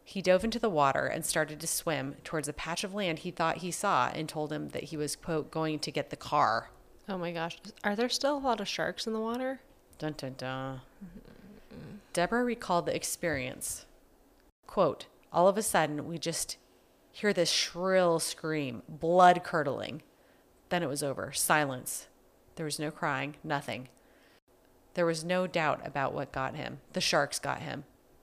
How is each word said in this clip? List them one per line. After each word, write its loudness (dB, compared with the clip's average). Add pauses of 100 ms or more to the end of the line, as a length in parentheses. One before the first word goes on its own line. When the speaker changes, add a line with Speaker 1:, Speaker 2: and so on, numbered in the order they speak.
Speaker 1:
He -8
dove 4
into -2
the 2
water 4
and -2
started 0
to -6
swim -2
towards -4
a -6
patch -6
of -6
land -2
he -6
thought 0
he -6
saw 4
and -4
told -4
him -6
that -8
he -10
was, -4
quote, -4
"going -2
to -6
get -4
the -8
car." 2 (380)
Speaker 2:
Oh -4
my -4
gosh. -6 (240)
Are 2
there 2
still 2
a -2
lot 0
of -4
sharks -2
in -4
the -2
water? -4 (380)
Speaker 1:
Dun, -4
dun, -8
dun. -6 (1300)
Deborah 0
recalled 0
the -2
experience. -4 (800)
Quote, 0 (260)
"All 6
of 2
a -2
sudden, 0
we -6
just -4 (560)
hear 0
this 2
shrill 4
scream, -4
blood-curdling. 6 (640)
Then 2
it -2
was -2
over. -4
Silence. 2 (480)
There -6
was -4
no -2
crying, -2
nothing. -4 (1040)
There 2
was 0
no 2
doubt 0
about -2
what -6
got -4
him. -8 (140)
The 0
sharks 2
got -4
him," -8 (400)